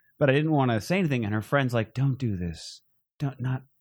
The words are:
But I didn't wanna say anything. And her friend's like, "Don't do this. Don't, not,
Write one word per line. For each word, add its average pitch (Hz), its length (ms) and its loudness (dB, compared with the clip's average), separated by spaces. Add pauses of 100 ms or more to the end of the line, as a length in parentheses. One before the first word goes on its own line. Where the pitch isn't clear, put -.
(200)
But 143 100 4
I 131 40 6
didn't 156 180 2
wanna 127 300 2
say 180 180 -2
anything. 135 260 0
And 101 80 -2
her 107 80 0
friend's 131 320 0
like, 110 200 0
"Don't 135 240 0
do 110 180 -2
this. 87 460 -8 (380)
Don't, 139 200 -6
not, 127 240 -4 (180)